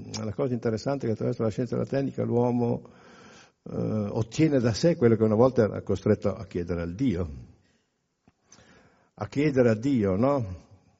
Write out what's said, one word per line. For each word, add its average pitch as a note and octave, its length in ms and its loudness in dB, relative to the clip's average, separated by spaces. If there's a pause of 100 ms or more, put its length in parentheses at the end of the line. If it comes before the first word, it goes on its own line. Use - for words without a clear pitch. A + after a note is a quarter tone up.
(240)
la G#2+ 100 -6
cosa C3+ 200 -2
interessante A#2+ 500 -2
è - 20 -4
che A2+ 60 0
attraverso B2 320 -4
la A2 60 0
scienza A#2+ 260 -4
e - 20 -2
la A#2 80 -2
tecnica C3 380 -2
l'uomo, A#2+ 680 0 (800)
eh, - 60 -8
ottiene A2+ 840 0
da A#2 140 2
sé E3 240 2
quello A#2 180 4
che G#2+ 80 2
una G#2+ 140 4
volta B2 260 4
era G2+ 200 0
costretto G2 520 0
a F2+ 120 -12
chiedere F2 360 -4
al E2+ 120 -6
Dio. F#2 360 -2 (1800)
A - 140 -10
chiedere C3 420 4
a A2 60 4
Dio, A2 400 2
no? A2+ 500 0 (340)